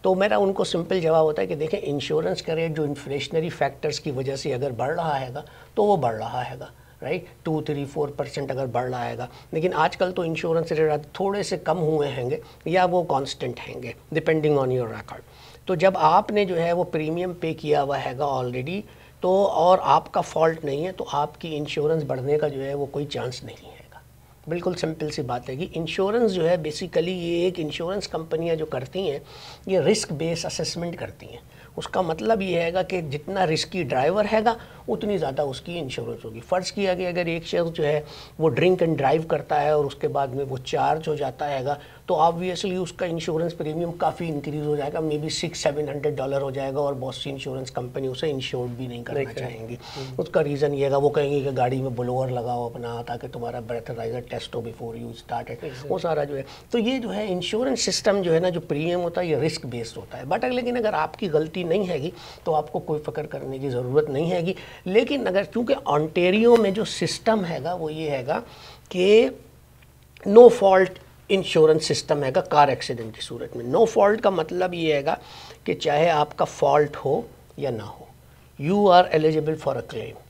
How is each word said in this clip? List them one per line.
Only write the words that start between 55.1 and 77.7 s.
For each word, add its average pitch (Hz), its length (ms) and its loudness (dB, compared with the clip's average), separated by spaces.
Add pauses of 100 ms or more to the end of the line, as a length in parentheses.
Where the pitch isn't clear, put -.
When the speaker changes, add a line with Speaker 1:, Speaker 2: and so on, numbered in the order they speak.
Speaker 1:
started। 117 460 -8
Speaker 2:
Exactly। 139 260 -12
Speaker 1:
वो 185 80 0
सारा 160 260 0
जो 143 120 -6
है, 135 80 -6 (280)
तो 240 60 2
ये 247 200 0
जो 226 100 -6
है 208 240 -4
insurance 226 480 -2
system 196 420 2
जो 170 100 2
है 165 80 4
ना, 180 100 2
जो 170 120 -4
premium 165 380 -2
होता 175 200 -2
है 175 80 -2
ये 147 120 2
risk 156 260 -2
based 117 300 -8
होता - 220 -12
है। 131 80 -12
But 202 180 0
लेकिन 247 320 -2
अगर 214 200 0
आपकी 156 320 -2
गलती 160 360 0
नहीं 185 220 2
हैगी 170 260 -4 (340)
तो 165 60 0
आपको 151 280 0
कोई 151 180 -4
फ़िक्र 151 280 -6
करने 135 320 -10
की 139 100 -4
ज़रूरत 127 420 2
नहीं 160 200 0
हैगी। 180 240 0 (320)
लेकिन 240 400 2
अगर, 190 180 2
क्योंकि 226 300 0 (140)
ontario 180 680 6
में 202 180 4
जो 208 100 -2
system 196 600 0
हैगा 165 300 -4
वो 160 160 -4
ये 156 200 -4
हैगा 139 280 -2 (540)
कि 208 380 6 (960)
no 226 260 12
fault 190 460 6 (320)
insurance 160 560 6
system 147 380 0
हैगा 131 180 2
car 147 280 6
accident 117 440 -6
की - 80 -14
सूरत - 340 -10
में। 120 160 -8
No 214 160 6
fault 214 320 4
का 202 100 2
मतलब 175 440 -2
ये 160 200 2
हैगा 143 220 0 (500)
कि 175 80 0
चाहे 156 340 2
आपका 151 360 2
fault 147 520 2
हो 135 180 0 (440)
या 139 120 -2